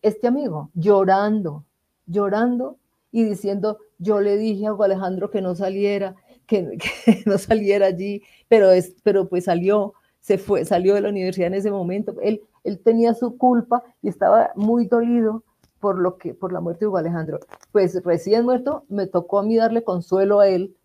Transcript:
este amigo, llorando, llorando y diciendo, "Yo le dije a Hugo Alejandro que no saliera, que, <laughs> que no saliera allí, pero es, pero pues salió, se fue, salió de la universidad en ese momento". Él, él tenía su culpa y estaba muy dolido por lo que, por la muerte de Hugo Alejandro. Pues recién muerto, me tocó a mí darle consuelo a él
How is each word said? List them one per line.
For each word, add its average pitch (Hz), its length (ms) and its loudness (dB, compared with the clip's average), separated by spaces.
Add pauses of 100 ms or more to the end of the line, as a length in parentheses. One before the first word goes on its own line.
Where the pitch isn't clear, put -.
este 214 260 -2
amigo, 233 460 -4
llorando, 190 920 2 (420)
llorando 220 720 -2 (340)
y 226 120 0
diciendo, 202 540 -4 (220)
"Yo 202 220 0
le 202 160 2
dije 208 300 -2
a 214 60 -2
Hugo 202 120 0
Alejandro 190 440 -2
que 202 120 -4
no 180 140 -4
saliera, 196 600 -2 (320)
que, 180 300 -2
<laughs> - 280 -10
que 220 200 4
no 196 120 2
saliera 202 500 0
allí, 190 360 -6 (240)
pero 202 240 6
es, 180 320 2
pero 196 260 2
pues 180 160 -2
salió, 196 480 0 (260)
se 202 180 0
fue, 196 280 -2
salió 185 300 2
de 202 60 0
la 202 80 -2
universidad 185 380 -2
en 180 80 -4
ese 202 160 -2
momento". 196 500 -6
Él, 214 200 -2 (220)
él 202 160 -6
tenía 226 340 2
su 233 240 -4
culpa 240 460 2 (180)
y 208 80 -4
estaba 196 460 2
muy 220 320 0
dolido 233 560 0 (360)
por 196 200 -2
lo 180 180 -2
que, - 160 -10
por 185 180 -8
la 180 80 -6
muerte 170 260 -6
de - 20 -2
Hugo 190 100 -2
Alejandro. 160 420 -4 (320)
Pues 185 320 2
recién 180 420 0
muerto, 254 440 -2
me 202 180 -4
tocó 185 320 -2
a 202 40 0
mí 220 140 0
darle 226 260 2
consuelo 196 560 2
a 202 80 8
él 190 380 0